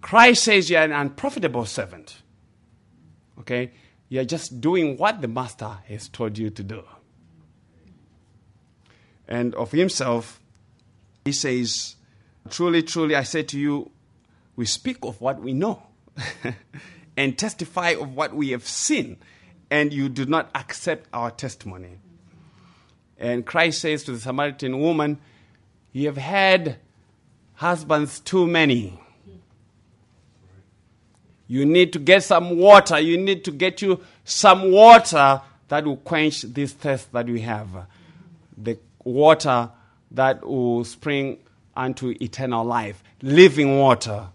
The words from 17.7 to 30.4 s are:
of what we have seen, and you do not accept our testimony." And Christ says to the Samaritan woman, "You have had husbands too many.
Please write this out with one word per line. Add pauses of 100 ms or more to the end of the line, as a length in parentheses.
of
what
we
have
seen, (540)
and
you
do
not
accept
our
testimony." (1200)
And
Christ
says
to
the
Samaritan
woman, (760)
"You
have
had (800)
husbands
too
many. (2500)